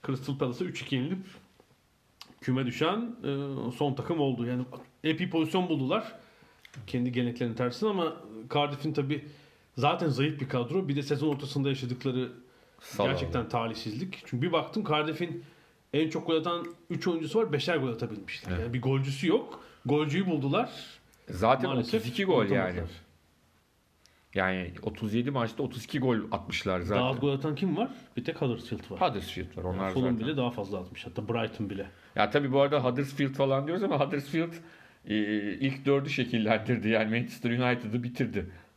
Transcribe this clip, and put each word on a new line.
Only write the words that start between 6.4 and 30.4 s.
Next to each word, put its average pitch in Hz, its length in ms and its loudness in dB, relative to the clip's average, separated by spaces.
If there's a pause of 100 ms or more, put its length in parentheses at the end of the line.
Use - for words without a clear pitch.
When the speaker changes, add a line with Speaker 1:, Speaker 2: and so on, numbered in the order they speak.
Speaker 1:
Kendi 123 260 0
geleneklerinin 120 420 0
tersine 123 340 0
ama 180 280 0 (380)
Cardiff'in 147 380 2
tabii 143 320 0 (520)
zaten 160 320 4
zayıf 135 320 2
bir 131 80 -4
kadro. 135 400 0
Bir 139 80 0
de 143 60 0
sezon 143 260 0
ortasında 139 400 -2
yaşadıkları 127 640 -2 (480)
Speaker 2:
Sağ - 220 -2
ol. 98 60 6
Speaker 1:
gerçekten 117 400 0
talihsizlik. 113 760 -4
Çünkü 127 200 0
bir 175 60 2
baktım 165 360 0
Cardiff'in 151 560 0 (480)
en 160 180 2
çok 165 160 -4
gol 165 100 4
atan 170 300 0 (240)
üç 151 160 -2
oyuncusu 165 320 0
var. 214 140 2
Beşer 160 240 2
gol 131 120 2
atabilmişler. 107 640 -6
Speaker 2:
Evet. 87 80 0
Speaker 1:
Yani 120 140 -2
bir 123 80 0
golcüsü 135 460 2
yok. - 360 0 (220)
Golcüyü 151 400 2
buldular. 165 440 2 (580)
Speaker 2:
Zaten 127 420 4
Speaker 1:
Maalesef 135 300 2
Speaker 2:
otuz 123 100 -4
iki 196 140 0
gol 156 200 6
yani. 101 80 2
Speaker 1:
unutamadılar. 90 380 0 (1400)
Speaker 2:
Yani 92 360 0 (120)
otuz 107 320 -4
yedi 120 160 2
maçta 123 320 0
otuz 120 220 -4
iki - 140 -4
gol 127 180 4 (160)
atmışlar 95 480 -2
zaten. 101 220 2
Speaker 1:
Daha 127 80 2
az 135 100 -2
gol 139 120 2
atan 143 220 -2
kim 165 220 0
var? 240 140 0 (260)
Bir 113 80 -4
tek - 180 -6
Huddersfield 117 480 -4
var. 90 100 -8 (100)
Speaker 2:
Huddersfield 90 460 -6
var. 87 80 -6
Speaker 1:
Yani - 20 -2 (100)
Speaker 2:
Onlar 95 140 0
Speaker 1:
Fulham 127 220 2
Speaker 2:
zaten. 113 140 0
Speaker 1:
bile 151 100 -2
daha 123 140 2